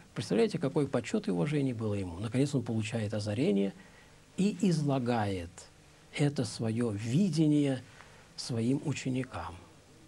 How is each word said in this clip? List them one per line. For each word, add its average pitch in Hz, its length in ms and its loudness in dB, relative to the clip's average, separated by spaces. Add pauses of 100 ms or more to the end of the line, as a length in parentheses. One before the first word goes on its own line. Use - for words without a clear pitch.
(140)
Представляете, 190 440 0
какой 139 300 0
почёт 131 400 -2
и - 20 0
уважение 147 440 0
было 107 200 -2
ему? 90 240 -4
Наконец 123 380 0
он 120 60 2
получает 110 520 -2
озарение 107 580 0 (640)
и 208 240 2
излагает 123 920 2 (640)
это 143 300 0
своё 113 460 -2
видение 147 920 2 (540)
своим 123 480 0
ученикам. 127 720 -4 (540)